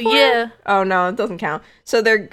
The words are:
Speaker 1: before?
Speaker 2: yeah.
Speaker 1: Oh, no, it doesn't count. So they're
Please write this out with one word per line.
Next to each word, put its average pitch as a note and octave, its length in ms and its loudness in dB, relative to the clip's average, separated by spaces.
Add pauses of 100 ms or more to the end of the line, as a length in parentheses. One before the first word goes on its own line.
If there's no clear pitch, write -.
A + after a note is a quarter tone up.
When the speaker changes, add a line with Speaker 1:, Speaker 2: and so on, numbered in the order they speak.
Speaker 1:
before? A3+ 100 2
Speaker 2:
yeah. B3 340 2 (180)
Speaker 1:
Oh, G3 180 0
no, F#3 240 0
it F#3 80 -6
doesn't G3+ 220 -6
count. D#3 260 -6 (200)
So A#3 160 0
they're A3 320 0